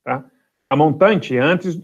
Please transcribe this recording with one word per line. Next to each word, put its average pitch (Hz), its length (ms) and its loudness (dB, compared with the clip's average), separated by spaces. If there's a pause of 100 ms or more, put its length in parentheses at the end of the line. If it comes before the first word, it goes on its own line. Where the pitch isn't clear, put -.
tá? 127 220 -8 (460)
A 135 40 0
montante 156 640 2
é 120 40 2
antes, 175 420 -2